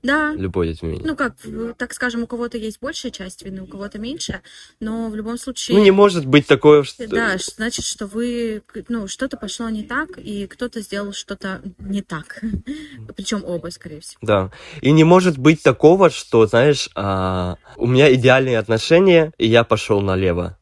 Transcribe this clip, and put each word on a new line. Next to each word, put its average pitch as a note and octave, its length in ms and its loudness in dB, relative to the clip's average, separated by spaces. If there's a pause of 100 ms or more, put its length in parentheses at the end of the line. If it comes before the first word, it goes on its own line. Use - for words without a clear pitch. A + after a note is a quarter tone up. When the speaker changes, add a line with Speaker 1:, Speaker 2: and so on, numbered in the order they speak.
Speaker 1:
Да. D4+ 340 -2
Speaker 2:
Любое F2 340 -4
изменение. D#2+ 340 -8
Speaker 1:
Ну, D#4 120 -6
как, B3+ 160 -4 (100)
в-, A3+ 300 -10
так - 200 -12
скажем, A#3 300 -6
у A#3 40 -8
кого-то A#3+ 300 -8
есть G#3+ 240 -10
большая C4 300 -10
часть F#3+ 320 -16
вины, F#3+ 200 -14
у - 40 -16
кого-то G3+ 320 -14
меньше, A#3 400 -10 (400)
но A3+ 300 -6
в G#3 60 -10
любом A2 220 -8
случае - 400 -2
Speaker 2:
Ну, G#3+ 60 6
не G3 80 8
может G3 340 4
быть C#3 220 4
такое, D3 360 6
что A3+ 240 -12
Speaker 1:
Да, G#3+ 300 -2
ш-, - 200 -10
значит, A3+ 280 -6
что - 220 -10
вы, A3+ 580 -6
к-, - 220 -16
ну, A3+ 200 -6
что-то - 280 -8
пошло A3+ 340 -10
не G#3+ 140 -6
так, D4 340 -6
и G3+ 300 -10
кто-то A#3 340 -10
сделал G3+ 300 -8
что-то G3 480 -12 (200)
не G3 220 -8
так. - 400 -14 (360)
<laughs> C#4 400 -18
Причём G3+ 280 -8
оба, E3+ 260 -10
скорее D#3 280 -18
всего. - 220 -20
Speaker 2:
Да. F#2+ 300 0 (300)
И C3+ 100 2
не D#3 120 8
может F3 340 6
быть D3+ 260 2
такого, E3 460 6
что, - 380 2
знаешь, C3 480 2
а... F#2 600 -4 (200)
у - 120 -4
меня C3 260 6
идеальные B2+ 460 2
отношения, D#3+ 800 4
и A2+ 100 0
я A2+ 180 4
пошёл G#2+ 360 0
налево. F#2 600 -2